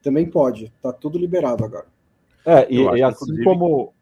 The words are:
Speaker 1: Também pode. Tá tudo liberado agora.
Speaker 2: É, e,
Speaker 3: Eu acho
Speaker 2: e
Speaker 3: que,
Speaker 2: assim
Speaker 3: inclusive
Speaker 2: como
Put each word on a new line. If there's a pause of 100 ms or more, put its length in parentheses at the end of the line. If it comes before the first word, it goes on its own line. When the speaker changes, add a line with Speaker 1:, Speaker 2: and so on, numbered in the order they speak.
Speaker 1:
Também
pode. (120)
Tá
tudo
liberado
agora. (580)
Speaker 2:
É,
e,
Speaker 3:
Eu
acho
Speaker 2:
e
Speaker 3:
que,
Speaker 2:
assim
Speaker 3:
inclusive
Speaker 2:
como